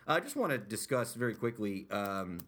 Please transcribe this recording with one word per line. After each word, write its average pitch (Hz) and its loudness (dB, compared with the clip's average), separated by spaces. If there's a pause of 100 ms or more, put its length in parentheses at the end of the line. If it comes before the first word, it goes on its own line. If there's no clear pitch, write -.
I 156 6
just - -8
wanna 185 2
discuss 113 0
very 120 0
quickly, 107 -2
um, 98 -2